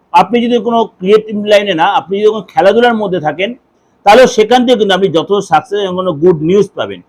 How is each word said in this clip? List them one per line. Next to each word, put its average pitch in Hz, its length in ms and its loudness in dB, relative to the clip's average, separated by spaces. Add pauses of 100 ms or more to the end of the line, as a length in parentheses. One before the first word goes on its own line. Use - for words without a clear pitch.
(120)
আপনি 190 300 0
যদি 240 220 -2
কোনো 233 220 -2
ক্রিয়েটিভ 208 600 -2
লাইনে 202 280 0
না, 160 100 0
আপনি 185 360 -2
যদি 214 100 2
কোনো 214 120 -2
খেলাধুলার 214 520 2
মধ্যে 196 260 -4
থাকেন, 156 340 -6 (500)
তাহলেও 233 240 6
সেখান 233 380 0
থেকে 240 140 2
কিন্তু 196 160 0
আপনি 190 120 0
যত 165 320 -2
সাকসেস - 400 -2
এবং 185 160 -4
কোনো 185 180 -4
গুড 151 280 0
নিউজ 180 340 0
পাবেন। 98 340 -10